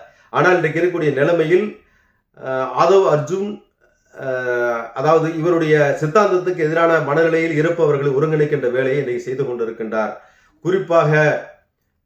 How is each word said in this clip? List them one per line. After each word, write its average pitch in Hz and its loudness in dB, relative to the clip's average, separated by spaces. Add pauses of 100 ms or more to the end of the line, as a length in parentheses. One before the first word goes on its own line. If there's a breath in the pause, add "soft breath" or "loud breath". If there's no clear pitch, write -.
(300 soft breath)
ஆனால் 170 2
இன்றைக்கு 156 -2
இருக்கக்கூடிய 170 0
நிலைமையில், 165 2 (680)
ஆ, 131 -10 (280)
ஆதவ் 185 4
அர்ஜுன், 160 -2 (640)
ஆ, 135 -10 (640)
அதாவது 160 2 (100)
இவருடைய 160 0 (240)
சித்தாந்தத்துக்கு 180 0
எதிரான 165 2
மனநிலையில் 160 0
இருப்பவர்களை 147 0
ஒருங்கிணைக்கின்ற 147 0
வேலையை 131 0
இன்றைக்கு 123 -4
செய்து 131 -6
கொண்டிருக்கின்றார். 110 -4 (520 soft breath)
குறிப்பாக 165 2 (960)